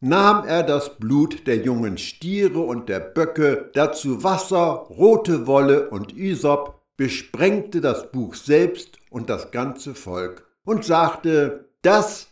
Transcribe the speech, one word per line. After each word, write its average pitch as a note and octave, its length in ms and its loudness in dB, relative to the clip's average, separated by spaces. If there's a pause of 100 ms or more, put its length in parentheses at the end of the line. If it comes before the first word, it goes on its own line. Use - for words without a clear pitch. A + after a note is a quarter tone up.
nahm G3 440 2
er E3 160 0
das - 380 -2
Blut C#3+ 480 0
der A#2 100 2
jungen A#2 400 -2
Stiere F#3+ 600 -2
und A#2+ 300 -6
der F#2+ 100 -2
Böcke, D3+ 760 0
dazu C#3 480 -2
Wasser, F3+ 460 0
rote D#3+ 800 2
Wolle C#3 420 4
und G#2 260 -10
Isop, D3 680 -2 (100)
besprengte F3 880 -2
das B2+ 300 -2
Buch B2 240 -6
selbst - 640 0 (100)
und A#2+ 220 -8
das - 180 -8
ganze C3 460 -8
Volk F2+ 520 -10 (160)
und G#3+ 220 -2
sagte: D#3+ 800 0 (180)
„Das - 500 2